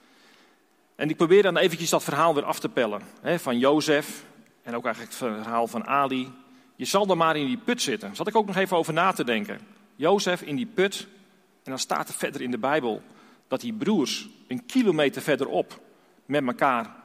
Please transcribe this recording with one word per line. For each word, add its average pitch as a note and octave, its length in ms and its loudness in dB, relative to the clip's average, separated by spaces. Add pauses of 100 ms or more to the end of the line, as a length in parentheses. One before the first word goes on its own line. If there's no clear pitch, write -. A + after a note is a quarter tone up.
(960)
En D3+ 140 -2
ik D#3 80 -2
probeer F3+ 260 6
dan F3+ 140 2
eventjes E3 320 0
dat E3 140 2
verhaal D#3+ 300 2
weer C#3+ 100 0
af - 160 -4
te D3 100 -4
pellen, G#2+ 320 -2 (200)
hè, D#3+ 180 0
van A#2+ 200 -2
Jozef. D3 640 2 (400)
En A#2 120 -8
ook A#2+ 100 -6
eigenlijk A2+ 340 -6
het B2+ 120 -4
verhaal A2+ 360 -2
van A2+ 200 -6
Ali. C3+ 440 0 (440)
Je B2+ 100 -8
zal G3 200 2
dan F#3 120 2
maar D#3+ 200 4
in D3 80 -2
die B2+ 120 -2
put A#3+ 240 -2
zitten. G#2 340 -4
Zat E3 120 -6
ik G#3+ 80 -2
ook A3 120 4
nog F#3+ 80 -6
even F#3 220 0
over D#3+ 160 0
na F3 180 2
te D#3 120 -4
denken. G#2 360 -2 (360)
Jozef F3+ 460 2
in D3+ 140 -6
die A#2+ 100 -4
put. - 420 -2 (560)
En - 80 -12
dan C3 80 -6
staat - 280 -4
er - 60 -12
verder C3+ 280 -6
in B2 100 -4
de A#2+ 60 -4
Bijbel... B2 440 0 (460)
dat C3 140 -4
die A#2 120 -6
broers A#2 560 0 (180)
een B2+ 180 -8
kilometer D#3 560 2
verderop C#3 580 -2 (460)
met C#3 220 0
elkaar B2 580 0